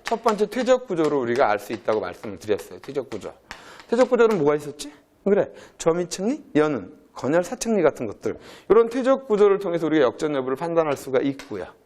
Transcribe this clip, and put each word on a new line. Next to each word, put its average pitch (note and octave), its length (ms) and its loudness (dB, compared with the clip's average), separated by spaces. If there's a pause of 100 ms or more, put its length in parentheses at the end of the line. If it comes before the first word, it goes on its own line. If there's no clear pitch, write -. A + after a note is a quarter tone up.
첫 A3+ 200 -6
번째 G#3 260 0
퇴적 B3 380 0
구조로 D3+ 340 0
우리가 A#2+ 280 2
알 G#2 100 0
수 - 120 -12
있다고 A2 300 -2
말씀을 F#2+ 360 -12
드렸어요. F#2+ 420 -6
퇴적 C#3 300 -10
구조. F2+ 220 -12 (580)
퇴적 B3 200 4
구조는 A3+ 300 4
뭐가 D3 160 4
있었지? D3+ 360 -10 (320)
그래, G3 260 2 (280)
점이층리, F3+ 680 -2 (120)
연은, C#3+ 360 0 (220)
건열, D#3+ 320 0
사층리 A3+ 380 -2
같은 C3+ 240 0
것들. G2 300 -8 (320)
이런 A3+ 200 6
퇴적 C4+ 380 0
구조를 G3+ 320 4
통해서 E3 260 -4
우리가 D3+ 180 4
역전 D3 320 0
여부를 C3 220 -2
판단할 E3 400 -2
수가 C3 240 -2
있고요. C3+ 440 -6 (200)